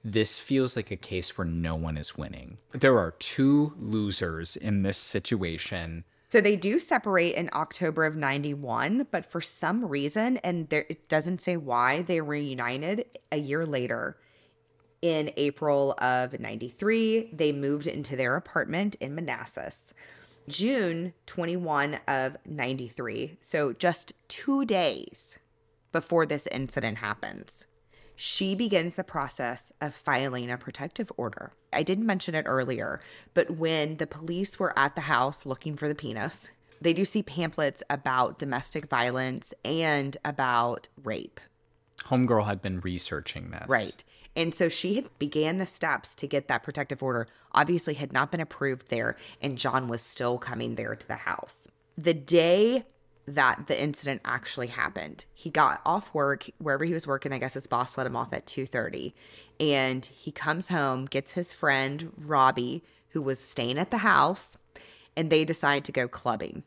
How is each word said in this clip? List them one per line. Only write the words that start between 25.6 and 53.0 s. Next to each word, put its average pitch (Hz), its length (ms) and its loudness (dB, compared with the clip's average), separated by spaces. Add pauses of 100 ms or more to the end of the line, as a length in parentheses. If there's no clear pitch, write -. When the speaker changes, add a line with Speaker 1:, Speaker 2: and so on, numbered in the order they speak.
Speaker 2:
before 165 340 2
this 147 220 -4
incident 117 500 -2
happens, 104 680 -8 (500)
she 196 400 -2
begins 185 400 2
the 185 80 -4
process 135 680 -6 (100)
of 147 120 -4
filing 127 560 0
a 123 80 -2
protective 151 580 -8
order. - 360 -6 (220)
I 156 100 2
didn't 190 220 2
mention 185 280 0
it 156 140 0
earlier, 123 540 0 (320)
but - 180 4
when 160 460 0
the 156 100 -4
police 170 500 -4
were 185 220 0
at 139 160 4
the 170 60 -4
house 139 440 2
looking 143 300 -4
for 147 140 -2
the 151 40 0
penis, 127 560 -6 (320)
they 165 120 6
do 185 100 4
see 208 180 2
pamphlets 160 680 -2
about 131 500 2
domestic 139 480 -4
violence 127 640 0 (120)
and 147 580 2
about 123 640 2 (160)
rape. 107 380 -6 (640)
Speaker 1:
Homegirl 123 400 4
had 101 160 -2
been 95 180 -4
researching 87 720 -6
this. 82 160 -10
Speaker 2:
Right. 113 360 0 (320)
And 165 180 0
so 165 160 2
she 180 260 0
had 285 220 -4
began 156 400 0
the 190 80 0
steps - 480 -2
to - 140 -8
get 139 200 0
that 123 140 0
protective 139 400 -6
order, 123 260 0 (260)
obviously 160 420 4
had 131 180 -8
not 135 160 2
been 165 100 -2
approved 135 500 -4
there, 117 280 -2 (240)
and 135 160 -4
John 127 300 0
was 117 140 -4
still 123 360 -2
coming 117 380 -6
there 110 200 -6
to - 120 -18
the - 80 -6
house. - 520 -8 (300)
The 165 160 2
day 175 720 6 (420)